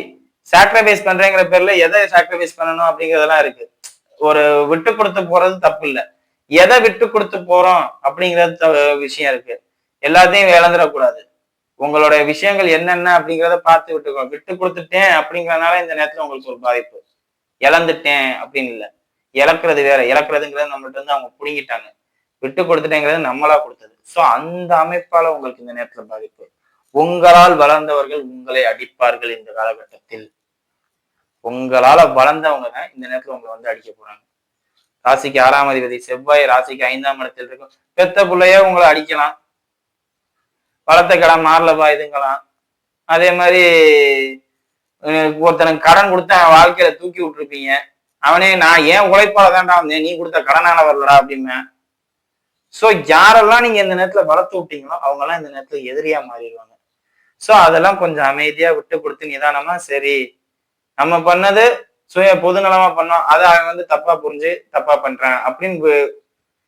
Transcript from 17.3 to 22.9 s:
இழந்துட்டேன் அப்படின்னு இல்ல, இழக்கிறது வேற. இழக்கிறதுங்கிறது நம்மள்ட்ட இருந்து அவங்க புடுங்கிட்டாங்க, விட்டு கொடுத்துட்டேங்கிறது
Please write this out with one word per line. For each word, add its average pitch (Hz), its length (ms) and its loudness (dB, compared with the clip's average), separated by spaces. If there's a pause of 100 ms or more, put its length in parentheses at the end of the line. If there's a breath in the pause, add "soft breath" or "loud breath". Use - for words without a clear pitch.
இழந்துட்டேன் 143 680 0 (120)
அப்படின்னு 131 340 -8
இல்ல, 104 100 -14 (500)
இழக்கிறது 160 540 0
வேற. 139 100 4 (120)
இழக்கிறதுங்கிறது 147 600 -4
நம்மள்ட்ட 135 260 -16
இருந்து 143 160 -6
அவங்க 127 140 -10 (100)
புடுங்கிட்டாங்க, 135 480 -12 (560)
விட்டு 139 200 -6
கொடுத்துட்டேங்கிறது 156 640 -2